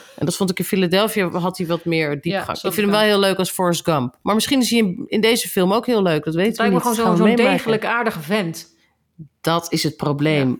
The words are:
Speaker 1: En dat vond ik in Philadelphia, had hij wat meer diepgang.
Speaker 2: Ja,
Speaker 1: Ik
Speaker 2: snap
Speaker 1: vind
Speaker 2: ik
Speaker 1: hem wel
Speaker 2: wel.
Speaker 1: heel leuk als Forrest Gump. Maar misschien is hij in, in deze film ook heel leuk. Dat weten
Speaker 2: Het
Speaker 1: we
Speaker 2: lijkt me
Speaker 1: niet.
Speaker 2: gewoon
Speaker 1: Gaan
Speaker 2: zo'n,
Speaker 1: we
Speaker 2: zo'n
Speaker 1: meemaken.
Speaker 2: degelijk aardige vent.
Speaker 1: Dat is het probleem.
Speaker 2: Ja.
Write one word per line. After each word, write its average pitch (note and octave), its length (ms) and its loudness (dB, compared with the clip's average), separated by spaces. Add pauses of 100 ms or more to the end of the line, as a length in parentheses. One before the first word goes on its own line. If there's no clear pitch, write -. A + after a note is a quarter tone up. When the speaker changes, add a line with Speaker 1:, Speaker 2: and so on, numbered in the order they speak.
(160)
Speaker 1:
En - 100 -4
dat - 100 -2
vond F#3+ 140 -2
ik F#3 100 -6
in F3+ 60 -2
Philadelphia, F#3+ 640 0
had F3+ 280 -4
hij F3 100 -4
wat E3 180 -4
meer D#3 360 -2
diepgang. F#3+ 240 -4
Speaker 2:
Ja, - 60 -6
Speaker 1:
Ik - 60 -6
Speaker 2:
snap F#3+ 160 -6
Speaker 1:
vind - 0 -
Speaker 2:
ik G#3+ 80 -2
Speaker 1:
hem G3+ 100 2
wel G#3 80 4
Speaker 2:
wel. G#3+ 100 4
Speaker 1:
heel G3+ 100 4 (100)
leuk F#3 80 0
als F#3 140 -2
Forrest F3 320 -2
Gump. C#3 380 -2
Maar G3 140 0
misschien C4 260 2
is A3 80 0
hij A#3 100 2
in, F#3+ 280 0
in G#3+ 140 -2
deze A3+ 280 2
film F#3+ 240 2
ook A3+ 120 0
heel A#3 160 2
leuk. D#3+ 220 2
Dat D#3+ 120 -6
weten F#3 140 2
Speaker 2:
Het - 80 -4
Speaker 1:
we A3+ 60 0
Speaker 2:
lijkt G3 140 2
me A#3+ 120 0
Speaker 1:
niet. A3+ 80 0
Speaker 2:
gewoon A3+ 100 0
Speaker 1:
Gaan F3 100 4
Speaker 2:
zo'n, F3 80 4
Speaker 1:
we G#3 60 6
Speaker 2:
zo'n A#3 140 4
Speaker 1:
meemaken. F#3+ 120 2
Speaker 2:
degelijk A3 280 -2
aardige A3+ 340 -2
vent. E3 500 -4 (720)
Speaker 1:
Dat E3 300 0
is D#3+ 120 -2
het D3+ 140 -2
probleem. D3 520 0
Speaker 2:
Ja. A#2+ 100 0